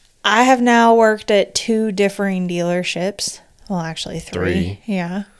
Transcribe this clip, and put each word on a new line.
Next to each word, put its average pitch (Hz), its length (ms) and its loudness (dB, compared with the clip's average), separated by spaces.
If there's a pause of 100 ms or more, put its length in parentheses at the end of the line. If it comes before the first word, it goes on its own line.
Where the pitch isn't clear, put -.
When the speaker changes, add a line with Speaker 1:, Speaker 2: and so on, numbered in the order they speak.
(240)
Speaker 1:
I 214 200 2
have 262 160 4
now 233 340 6
worked 220 360 2
at 202 240 2
two 220 380 -2
differing 196 560 -2
dealerships. 175 920 -4 (280)
Well, 180 120 -4
actually 165 400 -10
three. - 320 -4
Speaker 2:
Three. - 340 -4
Speaker 1:
Yeah. 185 380 -4 (140)